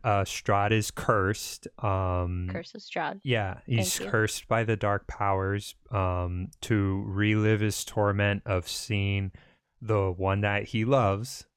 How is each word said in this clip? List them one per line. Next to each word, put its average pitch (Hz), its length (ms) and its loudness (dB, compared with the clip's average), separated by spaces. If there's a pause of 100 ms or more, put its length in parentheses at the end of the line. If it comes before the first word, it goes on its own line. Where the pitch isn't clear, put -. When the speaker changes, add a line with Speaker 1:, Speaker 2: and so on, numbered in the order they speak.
Speaker 1:
uh, 101 200 4
Strahd 101 480 0
is 110 180 2
cursed. - 800 -2 (160)
Um, 90 680 0
Speaker 2:
Curse 165 220 -10
of 208 80 -16
Strahd. 170 420 -6
Speaker 1:
yeah, 110 440 -2
he's 101 300 0
Speaker 2:
Thank - 80 -6
you. 101 60 -8
Speaker 1:
cursed 110 360 0
by 113 160 2
the 110 120 0
dark 101 320 0
powers, 98 680 -2 (160)
um, 90 560 -2 (140)
to 98 440 2
relive 107 540 2
his 104 260 -2
torment 101 600 2
of 92 200 0
seeing 98 640 -2 (480)
the 104 320 0
one 95 300 0
that 101 280 0
he 110 160 0
loves 117 600 0 (120)